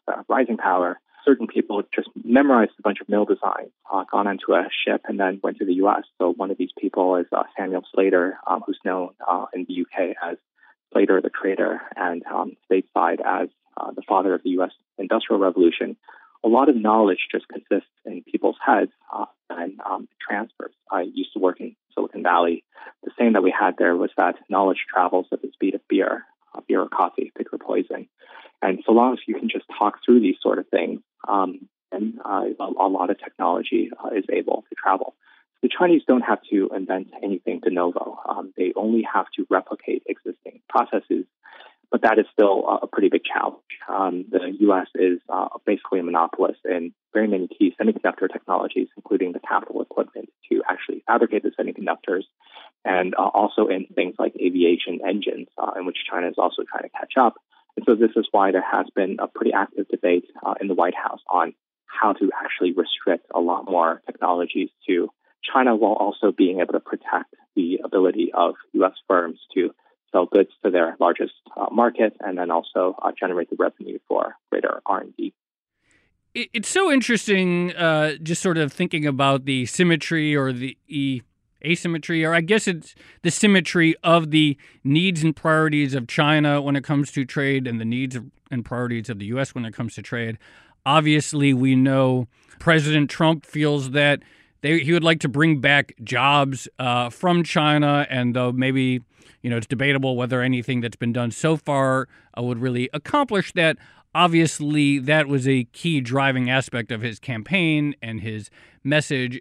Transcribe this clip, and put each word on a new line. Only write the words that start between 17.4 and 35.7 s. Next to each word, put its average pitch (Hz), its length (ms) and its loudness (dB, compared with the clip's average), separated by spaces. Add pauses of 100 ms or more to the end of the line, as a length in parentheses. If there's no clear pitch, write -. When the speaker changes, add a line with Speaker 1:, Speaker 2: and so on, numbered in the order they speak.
Speaker 1:
consists - 420 -4 (140)
in - 180 -12
people's - 420 -2
heads, 101 280 2 (200)
uh, 107 120 -6 (260)
and, 87 380 -10
um, 95 200 -8 (120)
transfers. - 540 -8 (160)
I 95 120 -2
used 92 300 -6
to - 60 -8
work 92 220 0
in - 140 -12 (200)
Silicon - 280 -6
Valley. - 400 2 (400)
The - 160 -12
saying 120 140 4
that 101 100 4
we 92 80 4
had 92 280 0
there 87 180 2
was 92 200 -2
that 90 200 2 (120)
knowledge 95 400 2
travels 90 440 0
at - 100 -8
the - 100 -10
speed 95 220 -2
of - 140 -6
beer, - 360 0 (300)
uh, - 140 -12
beer 92 140 2
or 87 60 -4
coffee, - 480 -2
pick - 140 -8
your - 80 -10
poison. - 500 -4 (540)
And 95 240 -2
so 120 60 4
long 120 200 6
as 120 140 -4
you - 80 -4
can - 140 -6
just - 180 -6 (100)
talk 104 280 0
through 123 160 8
these 101 200 2
sort 107 180 0
of - 100 -8
things, - 320 -2 (280)
um, 95 400 0 (220)
and, 110 340 -6
uh, 98 200 -2 (140)
a, 101 60 -8
a 98 240 0
lot 95 220 0
of 98 80 -2
technology, 92 720 -2 (120)
uh, 107 60 -8
is 101 240 -2
able - 360 -2
to - 80 -16
travel. 95 380 -2 (480)
The 127 60 0
Chinese 175 380 4